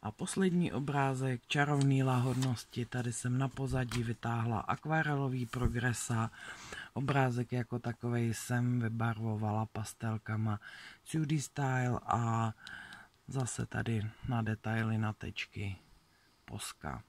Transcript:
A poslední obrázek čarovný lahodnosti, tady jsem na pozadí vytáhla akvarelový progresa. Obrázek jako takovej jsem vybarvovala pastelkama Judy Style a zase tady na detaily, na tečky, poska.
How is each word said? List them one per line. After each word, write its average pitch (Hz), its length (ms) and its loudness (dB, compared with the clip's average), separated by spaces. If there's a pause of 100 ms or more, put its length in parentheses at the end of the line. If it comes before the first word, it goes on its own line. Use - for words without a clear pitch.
A 107 80 -4
poslední 180 600 2
obrázek 135 720 0
čarovný 139 560 4
lahodnosti, 127 840 2
tady 120 260 -4
jsem 123 260 0
na 135 100 2
pozadí 127 540 -2
vytáhla 117 580 0
akvarelový 139 840 0
progresa. 117 840 0 (640)
Obrázek 131 600 2
jako 123 260 -2
takovej 120 560 0
jsem 123 460 0
vybarvovala 110 840 0
pastelkama 110 920 -2 (520)
Judy 156 280 2
Style 127 680 0
a 113 480 2 (720)
zase 123 380 -2
tady 110 440 -2 (180)
na 117 140 0
detaily, 110 560 0
na 110 140 0
tečky, - 640 -8 (680)
poska. - 640 -8